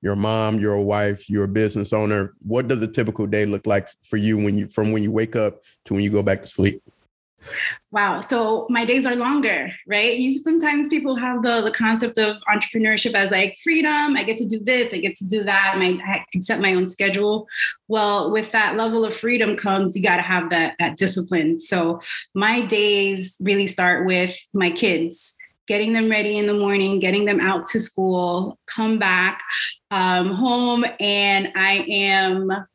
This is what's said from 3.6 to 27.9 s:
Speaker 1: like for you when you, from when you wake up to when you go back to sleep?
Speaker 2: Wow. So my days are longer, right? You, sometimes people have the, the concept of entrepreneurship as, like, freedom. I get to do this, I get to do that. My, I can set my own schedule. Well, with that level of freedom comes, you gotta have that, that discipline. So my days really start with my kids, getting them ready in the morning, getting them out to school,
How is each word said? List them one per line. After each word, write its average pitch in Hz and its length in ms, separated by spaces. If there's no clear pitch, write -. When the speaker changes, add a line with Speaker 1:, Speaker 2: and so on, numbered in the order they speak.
Speaker 1:
like 101 220
for - 140
you 107 220
when 104 180
you, 104 120
from 107 220
when 110 120
you 107 100
wake 110 240
up 107 260
to - 100
when 98 80
you 101 80
go 104 120
back 98 200
to - 60
sleep? 95 340
Speaker 2:
Wow. 202 300
So 226 500
my 233 140
days 254 200
are 247 120
longer, 240 520
right? 214 280
You, 262 220
sometimes 302 480
people 277 300
have 247 260
the, 233 180
the 214 120
concept 226 440
of 214 200
entrepreneurship 220 680
as, 196 180
like, 196 320
freedom. 302 520
I 208 60
get 220 160
to 233 80
do 214 140
this, 240 340
I 185 40
get 190 180
to 196 100
do 208 160
that. 196 340
My, 185 300
I 196 240
can 180 140
set - 160
my 196 140
own 185 140
schedule. 202 600
Well, 208 420
with 220 220
that 214 240
level 226 280
of 214 80
freedom 220 440
comes, 196 400
you 190 60
gotta 180 200
have 175 280
that, 165 280
that 156 180
discipline. 170 640
So 170 400
my 220 280
days 202 800
really 196 260
start 180 400
with 185 320
my 185 160
kids, 170 680
getting 214 280
them 226 140
ready 208 300
in 208 80
the 208 80
morning, 196 460
getting 190 240
them 202 160
out 185 300
to 220 100
school, 180 760